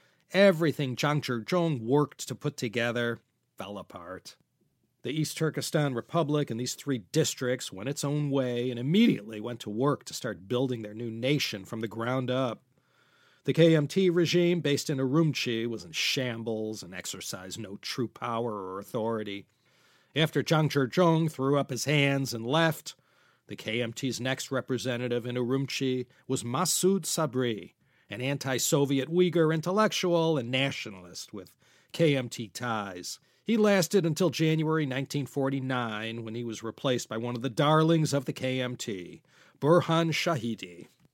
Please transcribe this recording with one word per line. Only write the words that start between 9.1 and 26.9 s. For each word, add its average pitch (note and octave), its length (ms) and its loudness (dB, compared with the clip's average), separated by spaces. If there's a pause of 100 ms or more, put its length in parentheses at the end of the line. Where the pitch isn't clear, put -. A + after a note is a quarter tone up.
went A#2 200 -8
to - 80 -8
work B2+ 360 0
to - 80 -12
start G2 340 -8
building B2 340 0
their G#2 120 -10
new A2+ 180 -8
nation A#2 540 0
from A2+ 160 -8
the A2+ 80 -2
ground B2 420 -2
up. B2+ 300 -2 (840)
The - 80 0
K D#3+ 240 8
M D3 120 4
T F#3+ 220 4
regime F3 520 4
based C#3+ 280 0
in C#3 80 -2
Urumqi C3 680 2
was A2 160 -6
in F2 80 -16
shambles A2+ 920 -4
and F2+ 100 -14
exercised F#2 640 -10
no G2+ 180 -10
true - 300 -6
power A#2 460 -4
or F#2+ 260 -8
authority. G#2+ 680 -6 (680)
After D#3 260 2
Zhang D#3 280 2
Zhichong D#3+ 600 4
threw C#3 280 0
up C#3 120 0
his A#2+ 140 -6
hands C#3 500 2
and A2+ 120 -8
left, D#3 500 0 (520)
the G#2 100 -12
K A2+ 240 -4
M A#2 100 -4
T's A#2 300 -4
next C3 300 -4
representative A#2+ 760 -2
in B2 100 -6
Urumqi B2+ 720 -2 (240)
was C3+ 160 -2
Masoud F3 560 2